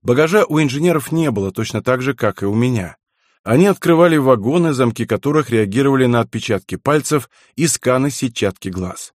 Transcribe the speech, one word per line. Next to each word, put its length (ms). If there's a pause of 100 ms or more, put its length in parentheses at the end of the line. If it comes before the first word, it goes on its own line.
Багажа 440
у 140
инженеров 520
не 180
было, 220
точно 320
так 180
же, 140
как 260
и 60
у 80
меня. 420 (460)
Они 240
открывали 500
вагоны, 560
замки 320
которых 460
реагировали 560
на 140
отпечатки 540
пальцев 540 (260)
и 120
сканы 420
сетчатки 600
глаз. 500